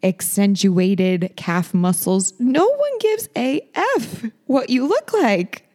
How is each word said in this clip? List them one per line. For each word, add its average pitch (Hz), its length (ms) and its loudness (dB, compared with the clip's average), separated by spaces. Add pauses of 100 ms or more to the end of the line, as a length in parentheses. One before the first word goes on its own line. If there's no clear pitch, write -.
accentuated 185 1300 0
calf 175 380 -4
muscles. 180 640 0
No 262 280 2
one 571 320 0
gives 440 360 -2
a 262 380 -2
F 392 520 -2 (200)
what 269 240 0
you 254 180 0
look 494 260 -2
like. 214 600 0